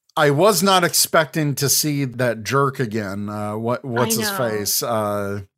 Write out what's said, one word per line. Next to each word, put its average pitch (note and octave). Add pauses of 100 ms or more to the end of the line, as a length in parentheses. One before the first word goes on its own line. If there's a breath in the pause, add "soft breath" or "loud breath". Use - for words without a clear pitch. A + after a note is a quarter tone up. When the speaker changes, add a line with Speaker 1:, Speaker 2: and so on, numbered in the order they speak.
(160)
Speaker 1:
I D3+
was E3+
not F#3+
expecting D#3
to C#3
see C#3+
that A#2
jerk C3+
again. G#2
Uh, G#2
what, A#2
what's B2
Speaker 2:
I A#2
Speaker 1:
his A2
Speaker 2:
know. G3
Speaker 1:
face? G#2+
Uh, G#2 (180)